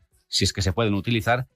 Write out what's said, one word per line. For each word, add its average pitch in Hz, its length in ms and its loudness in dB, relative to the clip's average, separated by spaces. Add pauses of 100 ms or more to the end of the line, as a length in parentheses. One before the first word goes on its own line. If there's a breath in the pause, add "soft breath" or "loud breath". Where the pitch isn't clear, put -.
(280)
si - 160 0
es 95 100 0
que 101 100 -4
se 95 100 0
pueden 110 220 2
utilizar, 117 600 -2